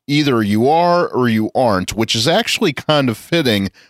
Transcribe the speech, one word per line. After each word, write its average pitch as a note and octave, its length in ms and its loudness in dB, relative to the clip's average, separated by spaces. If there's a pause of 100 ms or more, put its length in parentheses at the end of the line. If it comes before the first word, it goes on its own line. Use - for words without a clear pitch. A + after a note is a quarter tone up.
either C#3+ 340 0
you G#2+ 280 0
are F3 380 2
or B2 220 0
you A2 260 0
aren't, G#2+ 380 0
which A2 220 -2
is A2+ 120 -2
actually F3 460 0
kind C#3+ 360 0
of G#2+ 80 -4
fitting A2+ 520 -2 (200)